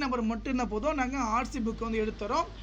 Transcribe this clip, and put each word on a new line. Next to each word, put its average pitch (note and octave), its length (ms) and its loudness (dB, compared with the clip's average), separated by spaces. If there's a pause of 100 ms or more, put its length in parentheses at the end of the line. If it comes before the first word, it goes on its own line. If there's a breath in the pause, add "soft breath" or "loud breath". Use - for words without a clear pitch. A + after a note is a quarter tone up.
நம்பர் B3 260 0
மட்டும் A#3 220 -2
இருந்தா B3 220 2
போதும், C#4+ 280 2
நாங்க B3+ 160 -2 (180)
ஆர் B3 180 0
சி C#4 120 -2
புக் A3+ 220 -2
வந்து A3 160 0
எடுத்து G#3+ 200 -4
தரோம். D4+ 240 0 (160 loud breath)